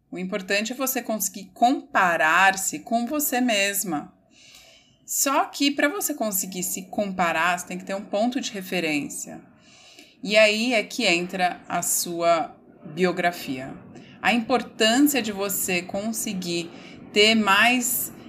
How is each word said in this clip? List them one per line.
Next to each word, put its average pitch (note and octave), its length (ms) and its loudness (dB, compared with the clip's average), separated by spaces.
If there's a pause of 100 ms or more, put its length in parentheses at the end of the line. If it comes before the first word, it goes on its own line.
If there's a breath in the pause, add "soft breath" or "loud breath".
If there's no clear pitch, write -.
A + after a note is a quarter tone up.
(100)
O E3+ 80 -12
importante G3+ 540 -4
é B3 40 -12
você B3+ 260 -4
conseguir G#3+ 500 -6
comparar-se F#3+ 1300 2
com A#3 260 -4
você C#4+ 360 -2
mesma. G3+ 760 -2 (880 soft breath)
Só D4 420 0
que C#4+ 260 0
pra D4 160 2
você E4+ 260 -4
conseguir F#3+ 480 -4
se F#3+ 200 -6
comparar, F3+ 760 0
você - 80 -12
tem F3+ 120 -8
que F#3 60 -14
ter G3 120 -6
um G3+ 80 -10
ponto A#3+ 360 0
de - 120 -6
referência. D#3+ 880 -4 (840 loud breath)
E G3+ 140 0
aí A3 360 6
é G#3+ 120 2
que - 200 -4
entra F3+ 640 0
a F3 140 -4
sua E3+ 720 0 (280)
biografia. E3 920 -2 (480 loud breath)
A F#3+ 100 2
importância A#3+ 880 2
de G#3+ 120 -4
você F#3+ 500 -2
conseguir F#3 880 -4 (420 loud breath)
ter G#3+ 220 8
mais A3 800 2 (160 loud breath)